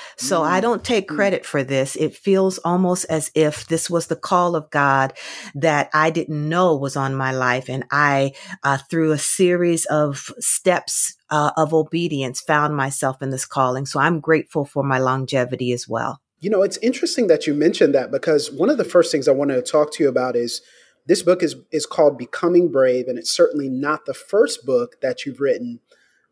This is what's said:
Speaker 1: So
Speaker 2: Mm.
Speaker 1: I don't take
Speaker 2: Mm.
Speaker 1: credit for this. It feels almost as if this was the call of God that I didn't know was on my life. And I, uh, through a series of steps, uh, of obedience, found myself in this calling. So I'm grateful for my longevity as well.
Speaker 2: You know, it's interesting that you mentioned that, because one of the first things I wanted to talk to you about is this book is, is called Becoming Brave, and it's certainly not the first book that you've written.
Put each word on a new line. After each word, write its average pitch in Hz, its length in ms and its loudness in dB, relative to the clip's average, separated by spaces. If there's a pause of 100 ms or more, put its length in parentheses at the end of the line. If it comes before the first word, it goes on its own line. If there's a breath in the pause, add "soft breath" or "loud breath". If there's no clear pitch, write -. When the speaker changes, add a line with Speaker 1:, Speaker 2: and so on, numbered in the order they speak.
(180 loud breath)
Speaker 1:
So 180 220 0
Speaker 2:
Mm. 156 60 0
Speaker 1:
I 180 140 0
don't 226 240 0
take 214 240 -2
Speaker 2:
Mm. 156 80 -8
Speaker 1:
credit 196 300 0
for 143 180 -2
this. 135 340 -2
It - 180 -2
feels 190 440 2
almost 180 520 0
as 156 240 -2
if 151 320 0
this 165 240 -2
was 170 160 -2
the 160 80 -4
call 180 400 0
of 151 160 -6
God 135 420 2 (400 loud breath)
that 147 400 0
I 156 160 2
didn't 156 400 -4
know 175 260 2
was 139 200 -4
on 135 180 -2
my 131 180 -2
life. 127 380 0
And 131 220 -6
I, 139 420 2 (300 loud breath)
uh, 139 160 2 (100)
through 160 220 2
a 147 80 0
series 175 680 0
of 147 540 -2
steps, - 760 -2 (140)
uh, 151 280 0
of 160 180 2
obedience, 156 680 -2
found 151 340 0
myself 135 460 -2
in 135 80 -6
this 131 160 -6
calling. 131 400 -2
So 139 140 -4
I'm 160 200 2
grateful 156 460 0
for 139 180 -4
my 135 140 0
longevity 127 760 -2
as - 140 -6
well. 120 340 -6 (180)
Speaker 2:
You 180 100 -4
know, 196 140 2
it's - 140 -2
interesting 247 500 -2
that 151 180 4
you 151 80 0
mentioned 147 400 4
that, 127 180 0
because 143 400 0
one 175 200 0
of 262 80 0
the 185 40 0
first - 280 4
things 143 160 0
I 143 40 6
wanted 135 320 0
to - 80 -12
talk 151 220 2
to 156 100 -2
you 139 60 4
about 127 260 -2
is 120 260 -4 (440 soft breath)
this 165 160 2
book 180 220 2
is, 139 120 -2 (160)
is 151 140 -4
called 147 320 2
Becoming 175 520 2
Brave, 127 380 2
and 123 120 -6
it's 113 100 -8
certainly 143 400 2
not 143 380 -4
the 131 80 -6
first - 500 0
book 120 360 0
that 131 220 -2
you've 131 160 -10
written. 240 420 -2 (500)